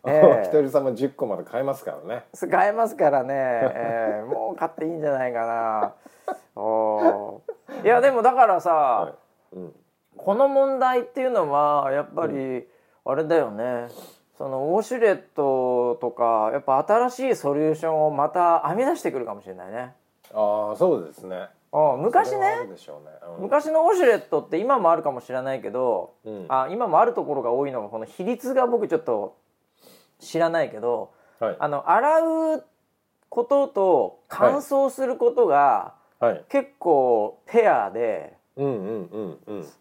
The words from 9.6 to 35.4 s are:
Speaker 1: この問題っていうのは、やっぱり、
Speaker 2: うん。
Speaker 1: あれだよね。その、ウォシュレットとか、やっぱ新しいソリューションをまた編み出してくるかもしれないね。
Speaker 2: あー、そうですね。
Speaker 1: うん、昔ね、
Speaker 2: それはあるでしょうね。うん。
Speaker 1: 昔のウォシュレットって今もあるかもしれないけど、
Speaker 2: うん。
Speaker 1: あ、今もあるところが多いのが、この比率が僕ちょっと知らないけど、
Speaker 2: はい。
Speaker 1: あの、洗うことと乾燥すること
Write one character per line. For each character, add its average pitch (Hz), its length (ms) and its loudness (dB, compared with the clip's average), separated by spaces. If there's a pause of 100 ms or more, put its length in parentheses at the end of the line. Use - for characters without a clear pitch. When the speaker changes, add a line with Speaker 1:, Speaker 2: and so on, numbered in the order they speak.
Speaker 1:
こ 202 180 -2
の 269 120 4
問 269 320 2
題 254 220 2
っ - 20 -8
て 262 180 -8
い 254 40 -2
う 254 60 0
の 170 200 0
は、 143 400 2
や 143 120 0
っ - 120 -10
ぱ 165 120 -2
り、 143 80 -4
Speaker 2:
う - 20 -4 (220)
ん。 - 60 -14 (400)
Speaker 1:
あ 131 100 0
れ 156 100 -2
だ 165 120 0
よ 123 140 0
ね。 120 360 -6 (500)
そ 139 120 -10
の、 131 180 -4
ウ 180 100 0
ォ 220 60 0
シ 247 140 -6
ュ - 20 -6
レ 214 140 4
ッ 180 80 -2 (140)
ト 127 600 2
と 120 160 -4
か、 113 420 2
や 139 60 -2
っ - 20 -6
ぱ 135 260 2
新 240 220 4
し 247 100 -10 (120)
い 208 40 2
ソ 143 180 -2
リ 147 80 0
ュ 156 100 2
ー 156 40 0
シ 160 100 -8
ョ 160 60 0
ン 151 160 2
を 151 40 0
ま 143 180 0
た 170 380 2
編 180 100 -2
み 254 80 0
出 320 100 0
し - 60 -16
て 160 100 -4
く 135 80 -6
る 117 60 -4
か 107 80 -10
も 101 80 -14
し 95 60 -20
れ 92 80 -14
な 90 120 -16
い 98 40 -14
ね。 127 220 -12 (400)
Speaker 2:
あ 107 40 -6 (360)
ー、 - 20 -6
そ 165 220 2
う 90 60 -6
で 76 100 -16
す - 100 -20
ね。 92 240 -12 (240)
Speaker 1:
う 147 260 2
ん、 143 40 -6
昔 285 300 2
ね、 - 0 -
Speaker 2:
そ 403 80 -4
れ - 0 -
は 392 140 0
あ - 100 -4
る - 60 -12
で - 80 -18
し - 120 -20
ょ - 140 -18
う - 20 -20
ね。 - 60 -20 (260)
う - 20 -14
ん。 - 40 -10
Speaker 1:
昔 294 240 0
の 320 180 2
ウ 349 40 4
ォ 415 60 4
シ 359 60 0
ュ 277 40 4
レ 226 100 6
ッ - 60 -4
ト 151 200 -2
っ - 60 -18
て 160 100 -4
今 247 220 0
も 170 120 4
あ 170 40 6
る 160 80 -8
か 143 80 -2
も 123 100 -10
し - 100 -16
れ 127 100 -4
な 135 120 -4
い 120 80 -8
け 104 80 -10
ど、 110 440 -2 (100)
Speaker 2:
う 110 80 -14
ん。 98 180 -12
Speaker 1:
あ、 135 220 0
今 226 160 -4
も 165 120 4
あ 226 60 6
る 233 80 -2
と 196 120 -4
こ 143 100 -6
ろ 135 60 -4
が 117 100 -2
多 135 160 0
い 135 40 -8
の 120 100 -6
が、 104 80 -10
こ 110 100 -10
の 110 60 -8
比 - 180 -14
率 240 300 -6
が 254 140 2
僕 233 200 0
ち 165 80 -2
ょ - 40 0
っ - 20 -4
と 110 340 -4 (840)
知 - 200 -6
ら 165 100 2
な 165 140 0
い 113 80 -4
け 107 80 -14
ど、 113 320 -4 (280)
Speaker 2:
は 110 120 0
い。 - 80 -6
Speaker 1:
あ 147 80 -2
の、 147 220 -4
洗 320 680 2
う - 80 -10 (680)
こ 233 140 -4
と 277 240 2
と 175 600 2
乾 - 300 2
燥 277 320 0
す 269 160 -4
る 247 120 -4
こ 240 140 2
と 240 140 2